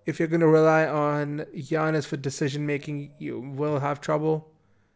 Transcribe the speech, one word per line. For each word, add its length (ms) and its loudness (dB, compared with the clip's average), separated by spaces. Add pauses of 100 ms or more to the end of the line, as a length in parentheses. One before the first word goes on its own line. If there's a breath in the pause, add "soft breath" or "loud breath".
If 140 -4
you're 80 2
gonna 200 4
rely 380 6
on 600 -2 (100)
Giannis 500 -2
for 120 -6
decision 480 -4
making, 540 -6
you 200 -8
will 400 -4
have 220 -4
trouble. 500 -2 (440)